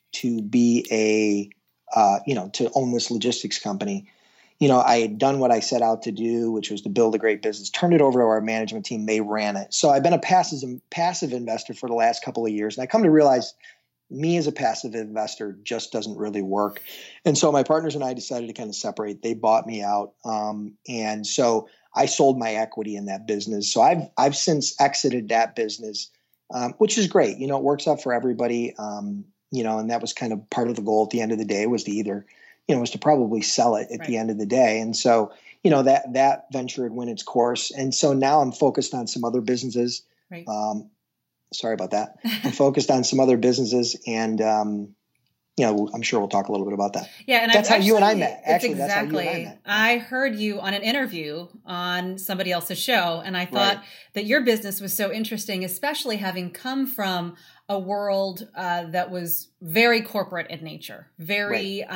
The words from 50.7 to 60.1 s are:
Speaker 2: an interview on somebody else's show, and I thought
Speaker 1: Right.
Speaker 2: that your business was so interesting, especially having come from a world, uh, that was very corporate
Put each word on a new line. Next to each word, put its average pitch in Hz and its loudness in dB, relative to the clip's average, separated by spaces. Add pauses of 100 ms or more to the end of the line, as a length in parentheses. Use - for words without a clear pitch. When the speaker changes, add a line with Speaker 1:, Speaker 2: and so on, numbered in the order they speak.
Speaker 2:
an 202 -4
interview 175 -4 (160)
on 180 -4
somebody 185 -4
else's 175 -4
show, 175 0
and 185 -6
I 180 -2
thought 202 2
Speaker 1:
Right. 208 -12 (280)
Speaker 2:
that 214 -6
your 262 2
business 208 0
was 196 -8
so 196 -2
interesting, 214 -6
especially 247 -4
having 185 -6
come 262 -4
from 180 -4 (340)
a 202 -2
world, 196 -2 (100)
uh, 175 -4
that 175 -4
was 175 -6 (120)
very 226 2
corporate 190 -6